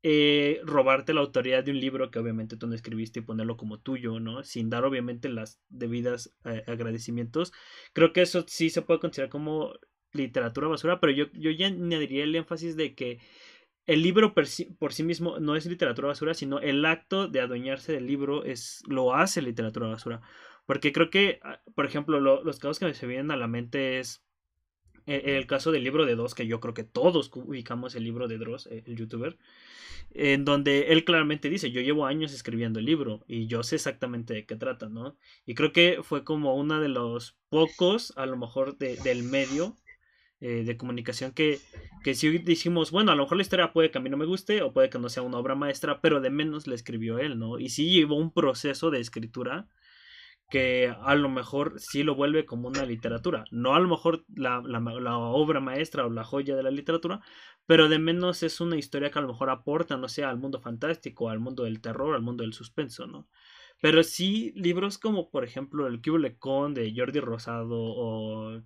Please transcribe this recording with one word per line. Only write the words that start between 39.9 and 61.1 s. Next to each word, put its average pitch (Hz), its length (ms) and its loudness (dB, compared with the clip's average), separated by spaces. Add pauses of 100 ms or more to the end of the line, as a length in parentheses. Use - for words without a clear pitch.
eh, 117 240 -4
de 120 120 -4
comunicación 123 560 -6
que, 151 320 0 (380)
que 135 120 0
sí 156 240 2
dijimos, 170 520 2
"Bueno, 196 200 6
a 156 40 6
lo 143 80 4
mejor - 140 2
la 202 60 2
historia 180 300 2
puede 160 180 6
que - 80 -4
a - 20 -2
mí 131 80 -4
no 139 80 -2
me 151 80 0
guste 190 380 0
o 120 100 -2
puede 131 160 6
que 131 100 -6
no 120 100 -4
sea 127 140 -4
una 123 160 -4
obra 135 160 -2
maestra, 143 460 -2
pero 151 200 6
de 131 100 0
menos 151 360 -2
la 131 80 -4
escribió 117 440 -4
él", 139 200 -2
¿no? 113 200 -6
Y 127 100 -6
sí 147 220 0
llevó 151 260 6
un 160 160 0
proceso 147 580 0
de 135 100 0
escritura 123 680 -8 (840)
que 127 520 2
a 135 140 4
lo 143 140 4
mejor 139 480 -2
sí - 260 -2
lo 147 120 2
vuelve 147 300 2
como 123 240 -8
una 135 160 -2
literatura. 117 640 -4
No 123 240 2
a 160 40 8
lo 185 100 6
mejor 165 440 2
la, 123 320 -2
la, 120 140 -4
la 120 380 -2
obra 139 420 2
maestra 139 460 -2
o 120 40 -2
la 117 140 -4
joya 139 320 -2
de 135 80 0
la 135 80 0
literatura, 165 480 -2 (460)
pero 160 240 10
de 156 100 4
menos 175 440 0
es 160 180 -2
una 170 160 -2
historia 143 340 -4
que 147 80 -4
a - 40 -2
lo 135 40 -4
mejor 127 220 -4
aporta, 143 480 -2
no 127 100 -6
sé, 143 160 -4
al 127 140 -2
mundo 135 240 -6
fantástico, 120 680 -4